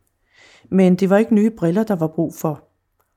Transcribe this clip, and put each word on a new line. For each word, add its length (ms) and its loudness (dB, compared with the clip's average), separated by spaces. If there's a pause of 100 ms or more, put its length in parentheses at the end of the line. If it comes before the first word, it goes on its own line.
(720)
Men 240 4
det 140 0
var 80 4
ikke 180 0
nye 140 2
briller, 340 -2
der 120 -4
var 120 -2
brug 280 -6
for, 280 -8 (540)